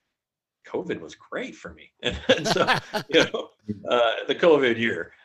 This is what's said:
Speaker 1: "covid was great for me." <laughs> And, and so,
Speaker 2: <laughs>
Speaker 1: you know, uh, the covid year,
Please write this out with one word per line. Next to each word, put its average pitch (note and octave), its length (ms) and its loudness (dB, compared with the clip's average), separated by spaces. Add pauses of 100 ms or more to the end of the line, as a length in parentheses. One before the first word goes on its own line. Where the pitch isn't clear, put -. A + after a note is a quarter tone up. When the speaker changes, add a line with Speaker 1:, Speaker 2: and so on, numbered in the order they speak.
(680)
Speaker 1:
"covid C3+ 320 -8
was D#2 160 -16
great G#3+ 400 -12
for E2 180 -18
me." - 220 -20
<laughs> - 80 -18
And, - 160 -4 (160)
and D3+ 120 -2
so, F#3 180 2 (280)
Speaker 2:
<laughs> - 160 -8
Speaker 1:
you D#3 160 4
know, - 240 -8 (400)
uh, A#2 240 4 (140)
the C#3 80 -2
covid C3+ 420 4
year, G2+ 340 -4 (140)